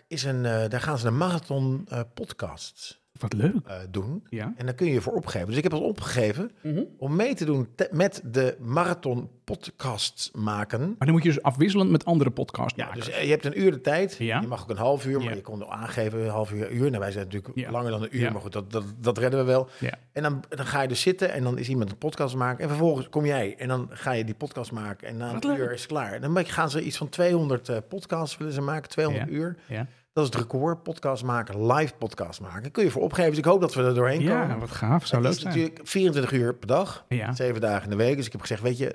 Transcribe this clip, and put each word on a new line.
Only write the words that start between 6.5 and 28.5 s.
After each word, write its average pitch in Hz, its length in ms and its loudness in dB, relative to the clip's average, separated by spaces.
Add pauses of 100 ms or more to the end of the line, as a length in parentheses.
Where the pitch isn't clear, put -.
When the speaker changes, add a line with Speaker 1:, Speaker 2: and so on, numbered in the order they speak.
Speaker 2:
Mhm. 156 200 -2 (160)
Speaker 1:
om 143 180 -2
mee 240 180 2
te 170 100 -4
doen 139 300 2
te-, - 160 0
met 190 340 0
de 127 360 2
marathon 131 680 0 (160)
podcasts - 880 -6
maken. 107 480 -2
Speaker 2:
Maar 180 180 -2
dan 139 120 4
moet 165 120 8
je 170 60 4
dus 143 140 4
afwisselend 190 480 4
met 160 140 4
andere 156 260 4
podcasts 123 480 -4
Speaker 1:
Ja, 117 60 -4
Speaker 2:
maken. - 160 -8
Speaker 1:
dus, 120 100 -8
eh, 117 140 -2
je 143 60 2
hebt 151 140 2
een 143 160 -2
uur 190 100 6
de 139 100 2
tijd. 175 380 0
Speaker 2:
Ja. 117 220 0
Speaker 1:
Je 117 60 -2
mag 110 160 -6
ook 98 80 -6
een 104 60 -4
half 127 300 2
uur, 135 120 0
maar 127 100 -2
Speaker 2:
Ja. 110 60 -4
Speaker 1:
je 98 60 -8
kon 104 260 -10
aangeven 110 540 -4
een 113 80 0
half 107 240 -2
uur, 104 180 -4
uur. 120 180 2
Nou, 120 100 0
wij 98 120 -2
zijn 98 140 -6
natuurlijk 98 320 -8
Speaker 2:
Ja. 120 140 -4
Speaker 1:
langer 120 200 -2
dan 107 120 -2
een 110 140 -6
uur, 120 40 2
Speaker 2:
Ja. 123 120 2
Speaker 1:
maar 104 80 -6
goed, 101 120 -10
dat, 101 200 -8
dat, 110 120 -2 (160)
dat 113 180 2
redden 127 220 4
we 127 60 2
wel. 127 220 4 (120)
Speaker 2:
Ja. 123 120 -2 (200)
Speaker 1:
En 147 100 -4
dan, 143 260 -2
dan 135 180 -6
ga 139 160 0
je 131 60 0
dus 123 120 0
zitten 180 320 2
en 131 100 -2
dan 123 160 0
is 123 100 -4
iemand 117 220 0
een 101 80 -10
podcast 147 380 -2
maken. 123 260 0
En 160 60 0
vervolgens 147 400 2
kom 151 180 2
jij 123 320 2
en 127 100 -6
dan 127 220 -2
ga 123 220 -4
je 113 120 0
die 110 100 -4
podcast - 380 -8
maken. 107 360 -8
En 117 80 -8
na 120 160 -6
Speaker 2:
Wat 226 120 -4
Speaker 1:
een 285 60 2
Speaker 2:
leuk. 277 80 0
Speaker 1:
uur 120 140 -2
is 123 100 -8
het - 80 -12
klaar. 120 300 -4
Dan 143 120 -2
maak-, 175 160 2
gaan 160 220 0
ze 156 120 0
iets - 140 -4
van 151 120 -6
tweehonderd, 165 600 2
eh, 120 80 -2 (120)
podcasts 190 480 -4
willen 151 160 -4